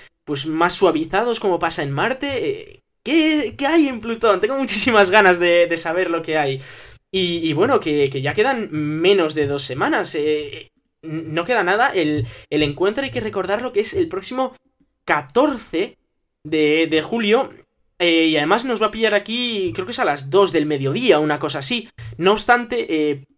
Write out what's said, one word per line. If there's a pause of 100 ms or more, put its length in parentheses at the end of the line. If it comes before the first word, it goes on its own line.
(240)
pues,
más
suavizados
como
pasa
en
Marte?
Eh, (220)
¿qué,
qué
hay
en
Plutón?
Tengo
muchísimas
ganas
de,
de
saber
lo
que
hay. (500)
Y,
y
bueno,
que,
que
ya
quedan
menos
de
dos
semanas.
Eh, (320)
n-,
no
queda
nada.
El, (220)
el
encuentro
hay
que
recordarlo
que
es
el
próximo (480)
catorce (440)
de,
de
julio. (500)
Eh,
y
además
nos
va
a
pillar
aquí,
creo
que
es
a
las
dos
del
mediodía,
una
cosa
así. (260)
No
obstante,
eh, (140)